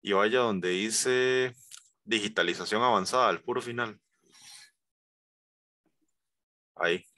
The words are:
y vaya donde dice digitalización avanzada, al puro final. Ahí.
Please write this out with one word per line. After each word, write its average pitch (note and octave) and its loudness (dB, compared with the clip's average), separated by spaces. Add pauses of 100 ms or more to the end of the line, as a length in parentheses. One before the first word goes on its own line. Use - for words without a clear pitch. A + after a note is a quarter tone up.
y G2+ -2
vaya A2 4
donde F#2+ 0
dice B2+ 0 (480)
digitalización G#2 -2
avanzada, A#2 2
al F2 0
puro A#2+ -6
final. A#2 -8 (2750)
Ahí. F2 -2 (120)